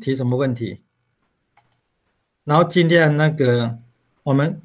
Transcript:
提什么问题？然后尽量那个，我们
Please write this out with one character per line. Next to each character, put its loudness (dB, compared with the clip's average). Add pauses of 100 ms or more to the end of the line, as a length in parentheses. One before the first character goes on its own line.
提 -4
什 -4
么 -2
问 -2
题？ -10 (1600)
然 2
后 4
尽 2
量 4
那 2
个， 0 (460)
我 -2
们 0